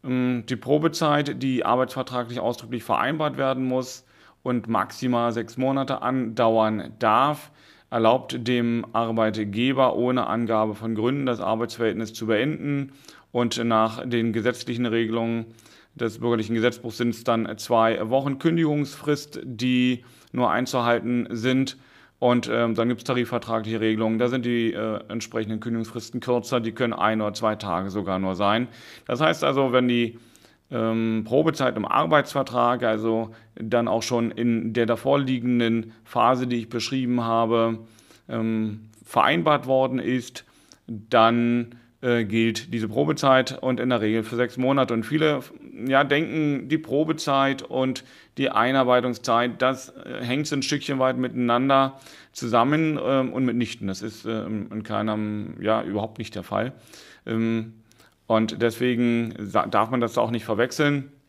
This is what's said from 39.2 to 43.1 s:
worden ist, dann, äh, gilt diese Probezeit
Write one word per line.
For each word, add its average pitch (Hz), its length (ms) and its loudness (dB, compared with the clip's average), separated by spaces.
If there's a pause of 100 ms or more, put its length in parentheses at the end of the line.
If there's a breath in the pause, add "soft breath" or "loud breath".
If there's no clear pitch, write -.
worden 131 320 2
ist, - 460 -4 (420 soft breath)
dann, 117 880 2 (260 loud breath)
äh, 120 240 2
gilt 113 500 0
diese 110 140 -4
Probezeit 131 760 2